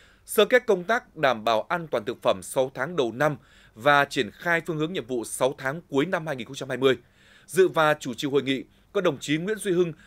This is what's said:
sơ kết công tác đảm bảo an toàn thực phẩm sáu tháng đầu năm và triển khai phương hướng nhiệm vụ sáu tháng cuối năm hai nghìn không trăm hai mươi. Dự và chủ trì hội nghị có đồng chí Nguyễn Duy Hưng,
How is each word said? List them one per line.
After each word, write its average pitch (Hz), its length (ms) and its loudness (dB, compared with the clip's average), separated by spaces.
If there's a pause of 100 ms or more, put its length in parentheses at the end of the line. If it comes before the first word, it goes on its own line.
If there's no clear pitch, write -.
(260)
sơ 214 200 4
kết 247 200 2
công 185 180 2
tác 220 340 -4
đảm 127 260 2
bảo 110 180 2
an 170 260 -6
toàn 117 180 -4
thực 117 160 -8
phẩm 98 220 0
sáu 135 300 -2
tháng 143 220 -6
đầu 127 160 0
năm 139 260 0 (380)
và 143 300 4
triển 120 260 -2
khai 170 340 -2
phương 165 120 -6
hướng 156 160 -4
nhiệm 147 120 -6
vụ 120 180 -4
sáu 135 340 -2
tháng 139 320 -6
cuối 143 160 2
năm 175 220 -4
hai 151 80 -6
nghìn 127 120 -10
không 135 80 -16
trăm 135 140 -10
hai 131 80 -4
mươi. 131 200 4 (480)
Dự 180 220 4
và 156 260 4
chủ 135 200 -4
trì 147 140 -6
hội 135 160 2
nghị 131 200 -2 (280)
có 202 100 0
đồng 165 180 2
chí 151 180 -2
Nguyễn 196 200 -4
Duy 196 140 -4
Hưng, 170 220 2 (140)